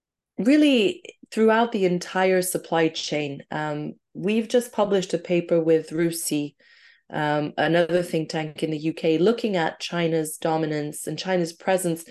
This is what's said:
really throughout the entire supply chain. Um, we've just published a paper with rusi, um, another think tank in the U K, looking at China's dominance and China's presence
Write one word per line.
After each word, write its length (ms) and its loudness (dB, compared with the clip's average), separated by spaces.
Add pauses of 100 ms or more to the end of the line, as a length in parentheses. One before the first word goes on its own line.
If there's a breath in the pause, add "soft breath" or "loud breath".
(380)
really 680 4 (280)
throughout 400 4
the 140 2
entire 560 2
supply 480 0
chain. 640 -6
Um, 420 -6 (200)
we've 360 -2
just 240 0
published 400 0
a 40 2
paper 440 0
with 300 2
rusi, 640 -4 (540 soft breath)
um, 480 -2
another 460 2
think 260 -4
tank 340 -6
in 80 -2
the 80 -4
U 140 -4
K, 240 0
looking 380 0
at 240 -2
China's 560 -2
dominance 720 -4
and 100 -6
China's 360 -2
presence 580 -2